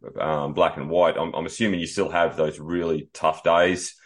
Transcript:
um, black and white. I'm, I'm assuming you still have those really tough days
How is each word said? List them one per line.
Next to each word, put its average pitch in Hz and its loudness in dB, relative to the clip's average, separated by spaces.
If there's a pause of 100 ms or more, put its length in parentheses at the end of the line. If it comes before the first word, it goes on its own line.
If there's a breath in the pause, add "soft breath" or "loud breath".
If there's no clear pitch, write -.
(200)
um, 73 -2
black 82 2
and 73 -8
white. 82 4
I'm, 80 -4
I'm 82 -4
assuming 98 -2
you 85 -2
still 90 -2
have 85 2
those 78 -2
really 82 -4
tough - -2
days 87 2 (100)